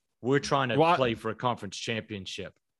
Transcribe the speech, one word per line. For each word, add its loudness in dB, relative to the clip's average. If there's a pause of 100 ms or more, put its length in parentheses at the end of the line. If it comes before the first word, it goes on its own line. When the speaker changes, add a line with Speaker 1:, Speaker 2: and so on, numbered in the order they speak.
(220)
Speaker 1:
We're 4
trying 2
to 0
Speaker 2:
Well, 6
I 4
Speaker 1:
play 2
for -6
a -4
conference -4
championship." -8 (280)